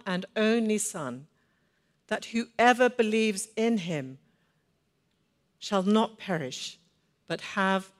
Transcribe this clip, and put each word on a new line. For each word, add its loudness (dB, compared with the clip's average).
and -4
only 2
Son, -8
that -6
whoever 4
believes 0
in 2
him -6
shall 0
not 2
perish, -8
but -6
have 0